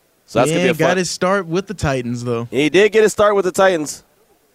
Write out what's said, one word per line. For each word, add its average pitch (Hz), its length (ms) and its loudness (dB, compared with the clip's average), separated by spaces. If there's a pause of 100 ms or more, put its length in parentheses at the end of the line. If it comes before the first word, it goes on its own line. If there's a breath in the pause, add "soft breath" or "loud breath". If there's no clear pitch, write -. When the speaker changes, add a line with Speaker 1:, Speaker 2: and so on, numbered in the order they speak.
(260)
Speaker 1:
So 110 140 -2
that's 143 100 2
gonna 170 100 -2
Speaker 2:
Yeah, 180 60 0
Speaker 1:
be 185 40 2
a 175 40 0
fun 160 140 0
Speaker 2:
got 180 80 0
his 180 140 -4
start 185 360 -2
with 175 220 -4
the 208 60 -8
Titans, 123 500 -4
though. 117 260 -4
Speaker 1:
He 147 180 0
did 196 220 4
get 214 140 4
his 202 80 2
start 208 240 2
with 196 80 0
the 180 80 -4
Titans. 180 500 0 (520)